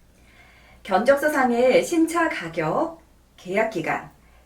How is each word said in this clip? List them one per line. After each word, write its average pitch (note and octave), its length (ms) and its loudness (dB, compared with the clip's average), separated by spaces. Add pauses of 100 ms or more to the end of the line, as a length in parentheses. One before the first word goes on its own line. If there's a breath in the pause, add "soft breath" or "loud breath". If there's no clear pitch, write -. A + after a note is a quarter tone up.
(840 soft breath)
견적서상의 B3+ 1000 2
신차 E4 440 0
가격, F3 720 -4 (360)
계약 G3+ 340 -4
기간, - 400 -6 (360 soft breath)